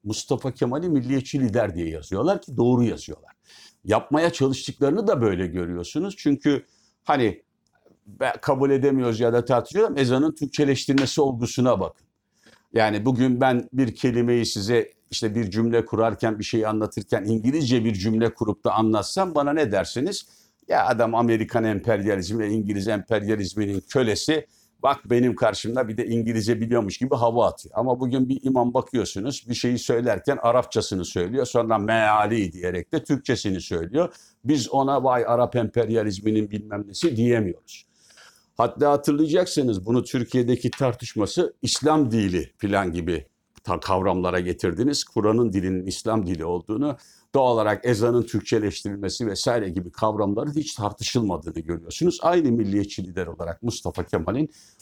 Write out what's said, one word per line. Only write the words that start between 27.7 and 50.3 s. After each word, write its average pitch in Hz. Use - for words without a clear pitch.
Ama 123
bugün 127
bir 131
imam 123
bakıyorsunuz, 123
bir 123
şeyi 123
söylerken 120
Arapçasını 113
söylüyor. 104
Sonra 113
"meali" 107
diyerek 87
de 156
Türkçesini 107
söylüyor. 101
Biz 131
ona 135
"vay 123
Arap 120
emperyalizminin 107
bilmem 104
nesi" 117
diyemiyoruz. 113
Hatta 120
hatırlayacaksınız 143
bunu 120
Türkiye'deki 123
tartışması 120
"İslam 139
dili" 95
falan 98
gibi 82
ta-, 90
kavramlara 92
getirdiniz. 90
Kur'an'ın 110
dilinin 92
İslam 107
dili 82
olduğunu, 107
doğal 127
olarak 107
ezanın 120
Türkçeleştirilmesi 101
vesaire 104
gibi 90
kavramların 107